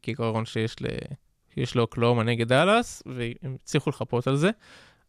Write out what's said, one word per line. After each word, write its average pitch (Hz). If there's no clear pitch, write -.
כעיקרון 113
שיש 113
ל-, -
שיש 131
לאוקלאומה 117
נגד 117
דאלאס, 185
והם 127
הצליחו -
לחפות 123
על 135
זה. 160